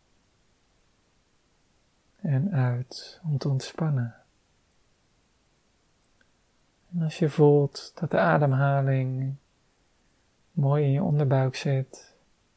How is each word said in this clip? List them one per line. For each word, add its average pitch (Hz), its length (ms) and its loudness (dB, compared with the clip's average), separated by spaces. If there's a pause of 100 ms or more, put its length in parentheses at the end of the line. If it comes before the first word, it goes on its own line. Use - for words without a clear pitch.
(2250)
En 165 300 0
uit 127 720 -4
om 147 140 -2
te 143 120 -4
ontspannen. 135 680 -4 (2750)
En 175 80 -2
als 156 180 -4
je 156 100 2
voelt 147 680 4
dat - 160 -8
de 160 80 0
ademhaling 135 1160 0 (1160)
mooi 147 300 0
in 139 80 2
je 139 120 0
onderbuik 135 520 0
zit, - 600 -6 (420)